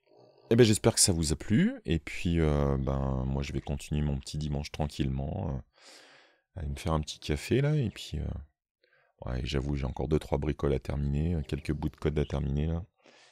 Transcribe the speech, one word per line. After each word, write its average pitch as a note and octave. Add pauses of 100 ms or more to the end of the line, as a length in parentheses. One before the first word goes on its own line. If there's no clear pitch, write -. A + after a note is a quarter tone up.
(500)
Eh A2+
ben, A#2+
j'espère G#2+
que -
ça G2
vous D#2+
a D2+
plu. G#3
Et E2
puis, -
euh, C#2+
ben, C2+
moi, C2+
je C2+
vais C2+
continuer D2
mon C#2
petit -
dimanche D2
tranquillement, C#2+
euh, -
aller D2
me C#2
faire D#2+
un D#2
petit -
café, G#2+
là. D3
Et C3
puis, -
euh, -
ouais, B1
j'avoue, C2+
j'ai C2+
encore C2
deux, D2+
trois -
bricoles D2
à C2+
terminer, C#2+
euh, D2
quelques C#2+
bouts D2+
de -
code D2+
à C#2+
terminer, C#2+
là. E2 (480)